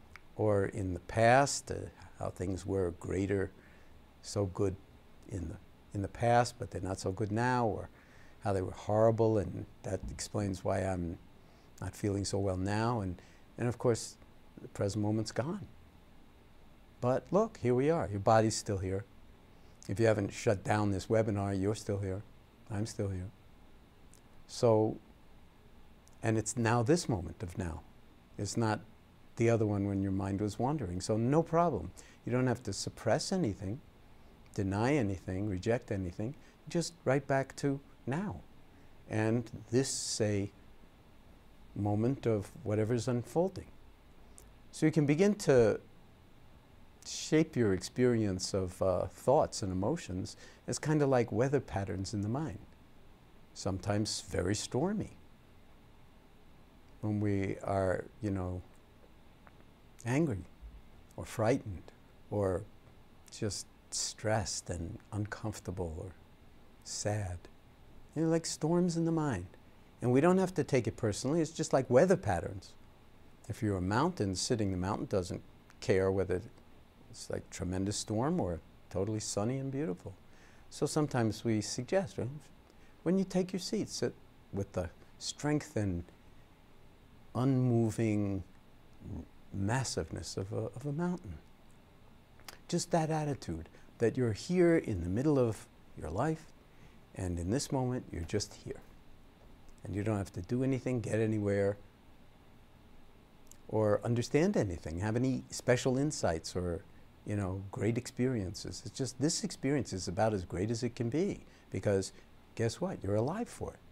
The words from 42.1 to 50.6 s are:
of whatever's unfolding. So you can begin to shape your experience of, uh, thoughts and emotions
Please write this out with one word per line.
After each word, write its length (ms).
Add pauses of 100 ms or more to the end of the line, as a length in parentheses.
of 240 (140)
whatever's 420
unfolding. 600 (1040)
So 140
you 60
can 140
begin 300
to 420 (1300)
shape 480
your 180
experience 800
of, 300
uh, 240
thoughts 560
and 80
emotions 640 (300)